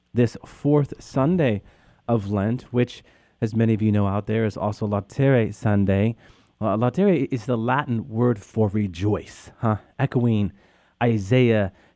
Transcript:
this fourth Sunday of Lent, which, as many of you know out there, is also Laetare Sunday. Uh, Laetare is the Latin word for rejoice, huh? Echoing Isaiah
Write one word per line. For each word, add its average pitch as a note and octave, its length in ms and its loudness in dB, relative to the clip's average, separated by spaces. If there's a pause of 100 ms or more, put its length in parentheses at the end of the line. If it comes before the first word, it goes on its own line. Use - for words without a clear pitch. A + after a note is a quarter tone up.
(120)
this A#2 320 0
fourth - 580 -2
Sunday C#3 600 0 (440)
of G#2 240 -2
Lent, G#2 340 -2 (100)
which, B2 280 -2 (380)
as A2+ 140 -4
many A2+ 180 2
of G#2+ 80 0
you A2 100 2
know G#2 160 2
out G#2 200 -2
there, A2 180 0
is G#2 140 -4
also G#2 280 -4
Laetare A2 680 0
Sunday. G2+ 600 2 (460)
Uh, G#2 160 0
Laetare C#3 540 2
is A2+ 160 -6
the A#2+ 100 -2
Latin A#2+ 500 -2
word A#2 320 0
for G#2+ 300 -2
rejoice, G2 840 -4 (100)
huh? A2 160 0 (220)
Echoing A#2 540 0 (500)
Isaiah A2+ 680 2 (240)